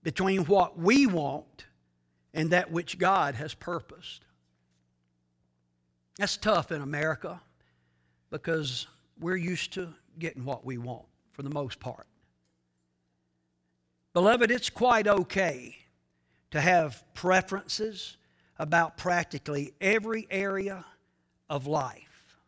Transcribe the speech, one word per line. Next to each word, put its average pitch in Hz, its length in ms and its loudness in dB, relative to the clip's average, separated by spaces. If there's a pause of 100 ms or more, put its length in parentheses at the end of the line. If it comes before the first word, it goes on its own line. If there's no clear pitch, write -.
between 190 420 0
what 180 340 4
we 247 280 6
want 151 580 -2 (680)
and 156 160 0
that 180 200 2
which 165 280 -6
God 175 360 2
has 147 200 -8
purposed. - 720 -12 (1900)
That's 196 180 -2
tough 196 340 0
in 151 120 -4
America 151 580 -4 (880)
because 151 580 -4 (320)
we're 175 180 -4
used 175 360 -4
to 175 220 -10 (240)
getting 160 260 -8
what 131 220 -6
we 131 100 -6
want 120 300 -10 (240)
for - 120 -14
the 139 60 -8
most 143 320 -6
part. - 260 -12 (2000)
Beloved, 214 380 4
it's 247 180 0
quite 226 400 4
okay 170 720 0 (720)
to 151 100 -2
have 160 420 4 (120)
preferences 190 1040 -2 (400)
about 160 380 2
practically 156 840 -2
every 220 500 0
area 196 540 -4 (640)
of 139 180 -4
life. - 680 -6 (100)